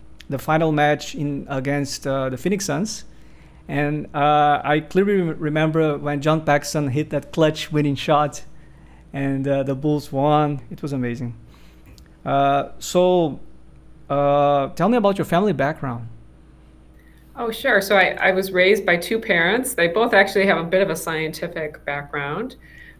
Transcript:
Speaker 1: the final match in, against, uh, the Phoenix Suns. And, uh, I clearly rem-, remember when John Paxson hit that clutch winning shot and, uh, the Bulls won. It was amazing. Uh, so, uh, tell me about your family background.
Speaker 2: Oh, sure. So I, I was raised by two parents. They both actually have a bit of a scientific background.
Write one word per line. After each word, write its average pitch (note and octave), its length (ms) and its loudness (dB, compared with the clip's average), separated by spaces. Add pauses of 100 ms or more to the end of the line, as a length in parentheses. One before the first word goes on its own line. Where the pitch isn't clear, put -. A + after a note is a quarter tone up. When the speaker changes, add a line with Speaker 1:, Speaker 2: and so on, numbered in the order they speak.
(300)
Speaker 1:
the C#3 80 -4
final D#3+ 360 0
match D3 420 0
in, C#3+ 340 -6
against, C#3 560 -4
uh, C3+ 220 -2
the B2+ 100 -6
Phoenix F#3+ 280 -2
Suns. D#3+ 400 -4 (640)
And, D3 440 -4
uh, D3 480 4
I D3+ 200 0
clearly G3 400 2
rem-, D#3+ 180 -4
remember D#3 580 0
when C#3+ 240 -4
John D#3 220 2
Paxson D3 460 0
hit D3+ 220 -2
that C#3+ 200 -6
clutch D#3 400 0
winning D3 240 0
shot D3 480 0 (680)
and, C#3 340 -2
uh, C#3 160 0
the C3+ 100 -2
Bulls D3 380 -2
won. D3 480 2 (100)
It - 120 -14
was D3 100 -6
amazing. A#2+ 420 -4 (920)
Uh, C#3 540 2
so, F3+ 600 2 (680)
uh, C#3+ 600 2
tell F3 200 0
me B3 80 4
about G3+ 200 2
your F3 60 0
family F#3+ 300 2
background. C3 560 -4 (1300)
Speaker 2:
Oh, A#3 140 -4
sure. A3+ 300 2
So G3 160 4
I, F#3 180 4 (140)
I - 20 4
was F#3+ 220 0
raised F#3+ 320 4
by F3 100 4
two A3 240 -2
parents. G3 540 0
They E3+ 160 2
both A3+ 240 0
actually G3 320 4
have F#3 120 2
a E3 60 -4
bit F3+ 180 2
of F#3 80 0
a D#3+ 60 -2
scientific D#3+ 880 -6
background. C#3+ 720 -6 (440)